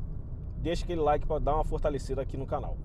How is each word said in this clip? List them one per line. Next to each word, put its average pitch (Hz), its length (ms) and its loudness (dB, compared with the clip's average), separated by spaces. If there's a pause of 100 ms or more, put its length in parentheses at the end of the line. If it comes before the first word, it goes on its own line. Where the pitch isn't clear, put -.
(580)
deixa 165 260 0
aquele 170 160 -2
like 147 260 4
pra 156 140 2
dar 135 160 4
uma 156 80 4
fortalecida 139 580 0
aqui 131 140 -4
no 135 100 -4
canal, - 400 -4